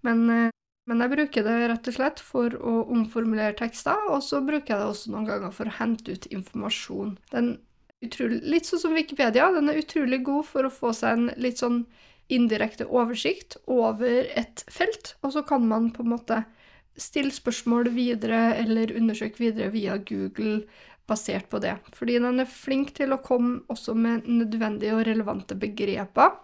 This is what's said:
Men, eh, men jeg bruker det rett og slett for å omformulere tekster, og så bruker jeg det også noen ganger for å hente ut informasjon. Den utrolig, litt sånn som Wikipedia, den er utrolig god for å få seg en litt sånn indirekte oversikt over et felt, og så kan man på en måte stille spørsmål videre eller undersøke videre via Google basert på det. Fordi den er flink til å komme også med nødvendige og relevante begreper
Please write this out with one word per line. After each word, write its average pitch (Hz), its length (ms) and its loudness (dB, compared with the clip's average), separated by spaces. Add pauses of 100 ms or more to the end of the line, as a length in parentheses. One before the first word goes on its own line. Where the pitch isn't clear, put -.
Men, 233 200 4 (100)
eh, 233 160 4 (400)
men 233 140 2
jeg 254 100 0
bruker 285 320 0
det 226 100 2 (140)
rett 233 220 -4
og - 20 -8
slett 269 320 -2
for 240 320 -2
å 233 160 -2 (160)
omformulere 220 680 0
tekster, 381 500 -2
og 277 160 0
så 285 160 0
bruker 285 320 -2
jeg 202 80 0
det 208 80 -2
også 208 240 -8
noen 214 160 -4
ganger 202 240 -4
for 214 160 -6
å - 80 -10
hente 226 400 -4
ut - 160 -16
informasjon. 202 800 -6 (160)
Den 240 240 0 (480)
utrolig, 233 480 -4
litt 330 160 2
sånn 330 160 -2
som 320 160 0
Wikipedia, 285 560 4
den 294 160 2
er 302 140 0
utrolig 262 420 0
god 285 240 0
for 269 160 0
å 262 80 -4
få 240 240 -2
seg 226 160 0
en 240 240 2
litt 247 240 -2
sånn 240 220 0 (500)
indirekte 226 560 2
oversikt 240 800 0
over 240 640 2
et - 400 -4
felt, - 480 -2
og 277 160 -2
så 294 80 -2
kan 247 240 4
man 226 240 2
på - 100 -10
en 233 140 2
måte 226 240 -2 (560)
stille 277 320 -2
spørsmål 240 640 0
videre 233 640 2
eller 220 400 2
undersøke 220 400 0
videre 220 320 0
via 202 320 -2
Google 214 600 -2 (420)
basert 196 460 -4
på - 100 -2
det. - 140 -2 (180)
Fordi 240 300 -2
den 247 180 2
er 254 80 -2
flink 269 480 -2
til 269 160 0
å 262 80 0
komme 247 380 2 (100)
også 233 240 -6
med 226 320 2
nødvendige 220 680 0
og 226 100 4
relevante 208 480 -2
begreper 208 800 2 (100)